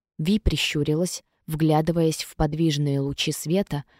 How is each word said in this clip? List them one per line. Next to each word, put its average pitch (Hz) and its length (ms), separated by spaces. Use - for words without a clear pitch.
Ви 196 220
прищурилась, 151 840
вглядываясь 156 760
в - 120
подвижные 147 640
лучи 139 320
света, 156 520